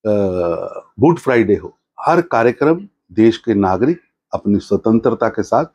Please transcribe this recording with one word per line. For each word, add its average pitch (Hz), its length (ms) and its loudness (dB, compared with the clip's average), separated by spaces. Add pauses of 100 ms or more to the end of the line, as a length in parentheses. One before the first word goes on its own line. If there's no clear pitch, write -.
अ, 107 80 0 (840)
गुड 165 200 4
फ्राइडे 113 360 2
हो, - 220 -14 (220)
हर 165 220 0
कार्यक्रम 143 640 0 (240)
देश 113 260 2
के 113 160 -4
नागरिक 101 480 0 (320)
अपनी 101 260 -2
स्वतंत्रता 110 720 0
के 107 140 -6
साथ 135 320 0